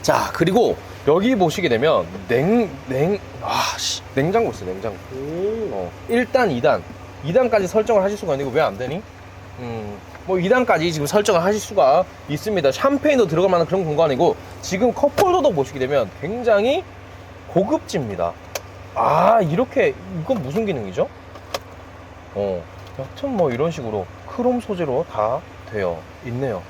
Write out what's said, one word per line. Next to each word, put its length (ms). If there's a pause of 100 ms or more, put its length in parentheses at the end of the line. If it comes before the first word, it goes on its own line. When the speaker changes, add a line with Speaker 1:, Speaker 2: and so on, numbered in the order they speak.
Speaker 1:
자, 300
그리고 440 (300)
여기 280
보시게 340
되면 360 (240)
냉-, 400 (180)
냉-, 320 (220)
아, 360
씨, 240 (140)
냉장고 360
있어요, 180
냉장고. 280 (160)
Speaker 2:
오. 40 (560)
Speaker 1:
어, 180 (160)
일 240
단, 200
이 100
단. 200 (440)
이 80
단까지 340
설정을 360
하실 140
수가 160
있는데, 160
이거 80
왜 60
안 140
되니? 240 (580)
음, 380 (280)
뭐 140
이 80
단까지 460
지금 140
설정을 360
하실 160
수가 460 (240)
있습니다. 420
샴페인도 560
들어갈 220
만한 180
그런 160
공간이고, 520 (260)
지금 320
컵홀더도 580
보시게 280
되면 300 (120)
굉장히 640 (680)
고급집니다. 840 (600)
아, 460
이렇게, 520 (280)
이건 200
무슨 240
기능이죠? 420 (1300)
어, 280 (360)
여튼 380
뭐 140
이런 200
식으로 340 (220)
크롬 340
소재로 500
다 280 (320)
되어 260 (280)
있네요. 440